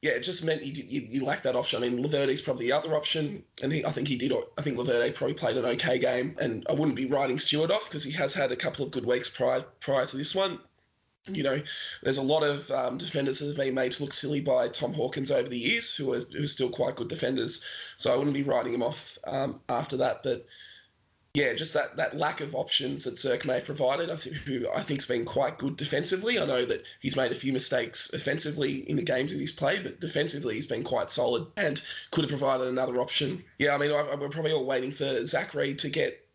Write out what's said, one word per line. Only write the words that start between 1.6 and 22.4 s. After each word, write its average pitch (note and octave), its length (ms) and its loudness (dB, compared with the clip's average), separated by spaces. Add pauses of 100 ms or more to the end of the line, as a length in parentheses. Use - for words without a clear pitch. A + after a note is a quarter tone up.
I B2 60 2
mean, B2 140 0
Laverde's C#3 400 2
probably A#2+ 240 -2
the B2 60 4
other D#3 220 2
option, C#3+ 480 0 (200)
and C3+ 100 0
he, D#3 120 0
I - 60 0
think - 180 -2
he C3+ 80 0
did, B2 160 0 (260)
I - 40 -6
think C#3 140 -2
Laverde A#2+ 380 2
probably C#3 200 -2
played A#2+ 220 0
an B2+ 100 0
okay B2 320 2
game, B2+ 420 2
and A2+ 280 -2
I - 60 2
wouldn't C#3+ 220 2
be C3 100 0
writing C3+ 320 2
Stewart D#3 320 2
off G#3+ 200 0
'cause D3 140 -2
he C#3 80 -4
has D3+ 220 0
had C#3 180 2
a B2+ 40 -2
couple C3 280 -2
of B2 60 -8
good F#3+ 160 -4
weeks B2 240 2
prior, B2+ 320 2 (180)
prior C3 240 2
to C3+ 120 -4
this C#3+ 180 2
one. F#3+ 240 2 (720)
You F#3+ 120 -2
know, C3+ 200 2 (400)
there's C3+ 140 2
a C#3 60 2
lot D3+ 200 4
of, C#3+ 280 0
um, B2+ 260 0
defenders C#3 420 0
that D3 80 0
have D3 100 -4
been C3+ 180 0
made B2+ 180 0
to D3 100 -2
look C#3 100 -4
silly D3 280 0
by B2+ 280 2
Tom B2+ 260 -2
Hawkins C3+ 360 -2
over B2+ 180 2
the B2 100 -4
years, G3+ 360 2
who C3 200 -2
are, B2+ 60 -2
who C3 220 -6
are D3 40 2
still B2+ 240 2
quite C3 260 -2
good A#2+ 120 -6
defenders. - 560 -2 (340)
So - 140 4
I B2 40 4
wouldn't C#3+ 180 2
be C#3 80 0
writing B2+ 300 0
him B2 100 0
off, - 420 -4
um, - 440 -4
after B2+ 300 0
that. B2+ 240 2
But, B2 240 -2 (880)
yeah, C#3 180 4
just D3 220 2
that, D3 240 0
that C#3 180 -2
lack D3+ 240 0